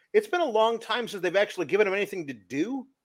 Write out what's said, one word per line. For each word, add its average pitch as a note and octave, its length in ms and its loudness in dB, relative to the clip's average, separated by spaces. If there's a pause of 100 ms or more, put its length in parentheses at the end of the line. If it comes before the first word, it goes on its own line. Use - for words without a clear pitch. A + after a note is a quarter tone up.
(140)
It's G#3+ 140 4
been F4+ 140 0
a E4 40 2
long A3 340 2
time A3+ 280 -4
since F#3 140 -8
they've F3 140 -2
actually G3+ 300 2
given G3+ 220 2
him F#3 60 0
anything G3 340 -4
to C3+ 60 -8
do. E3 540 -4 (180)